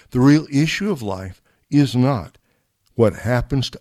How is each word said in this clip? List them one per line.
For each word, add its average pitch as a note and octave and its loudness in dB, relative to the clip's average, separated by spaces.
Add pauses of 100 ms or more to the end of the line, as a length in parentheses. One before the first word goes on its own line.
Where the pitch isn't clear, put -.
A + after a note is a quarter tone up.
(100)
the B2 -2
real D3 6
issue D#3+ -2
of D3+ -6
life F#2+ -10 (300)
is C#3 2
not B2 -2 (600)
what G#2+ 2
happens B2 -4
to - -20